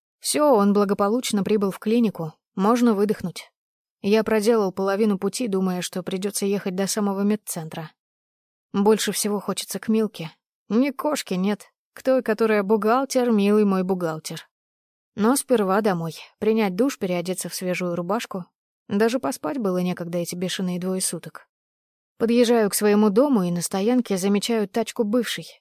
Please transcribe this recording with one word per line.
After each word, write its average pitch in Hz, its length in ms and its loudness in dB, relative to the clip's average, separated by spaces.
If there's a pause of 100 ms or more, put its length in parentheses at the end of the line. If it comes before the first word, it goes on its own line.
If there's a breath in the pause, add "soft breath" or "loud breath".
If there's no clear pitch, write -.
(200)
Всё, 294 340 2
он 202 180 4
благополучно 202 720 0
прибыл 202 260 0
в - 80 -10
клинику. 214 560 0 (200)
Можно 233 400 4
выдохнуть. 202 560 -4 (500)
Я 214 220 2
проделал 214 480 2
половину 196 480 0
пути, 202 300 -4
думая, 185 340 -2
что 185 200 -8
придётся 190 440 -4
ехать 196 280 -2
до 190 120 -2
самого 202 360 -2
медцентра. 165 680 -4 (840)
Больше 202 400 2
всего 208 280 -2
хочется - 380 -8
к - 100 -6
Милке. 214 420 -2 (380)
Не 254 240 2
кошке, - 440 -4
нет. 196 360 -4 (220)
К - 80 -20
той, 262 200 2
которая 214 400 2
бухгалтер, 233 680 2
милый 208 340 4
мой 190 180 2
бухгалтер. 170 680 -4 (680)
Но 226 220 2
сперва 208 440 2
домой. 170 340 -2 (240)
Принять 214 360 0
душ, 254 240 0
переодеться 180 500 -4
в - 60 -10
свежую 180 400 -4
рубашку. 180 520 -6 (420)
Даже 226 300 0
поспать 285 400 -6
было 190 200 0
некогда 175 400 -4
эти 170 160 -6
бешеные 180 460 -4
двое 185 200 -4
суток. - 480 -8 (680)
Подъезжаю 226 540 4
к - 40 -4
своему 208 360 4
дому 240 320 4
и 175 80 -2
на 175 100 -2
стоянке 202 560 0
замечаю 202 520 0
тачку 226 360 -2
бывшей. 208 420 -2 (140)